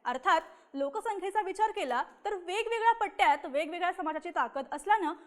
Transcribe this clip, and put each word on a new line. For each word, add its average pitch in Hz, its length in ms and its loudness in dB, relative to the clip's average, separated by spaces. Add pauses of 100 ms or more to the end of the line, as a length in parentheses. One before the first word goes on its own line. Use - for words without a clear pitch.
अर्थात 320 360 4 (320)
लोकसंख्येचा 392 680 -2
विचार 403 300 0
केला 311 300 -2 (240)
तर 427 100 -2
वेगवेगळ्या 453 600 0
पट्ट्यात 359 500 2
वेगवेगळ्या 330 480 -2
समाजाची 311 360 -6
ताकद 269 420 -4
असल्यानं 349 420 0 (140)